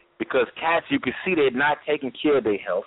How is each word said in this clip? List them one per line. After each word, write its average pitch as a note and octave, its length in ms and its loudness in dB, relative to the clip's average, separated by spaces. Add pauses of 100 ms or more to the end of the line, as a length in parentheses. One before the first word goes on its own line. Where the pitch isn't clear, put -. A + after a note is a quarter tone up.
(200)
because A#2+ 280 0 (120)
cats, E3 300 0
you C#3 100 0
can B2 140 -4 (100)
see F#3 120 0
they're C#3 160 4
not C#3+ 260 0 (100)
taking D3 240 -2 (100)
care D3 180 4
of A#2+ 40 -6
their G#2 140 2
health. F#2 300 -4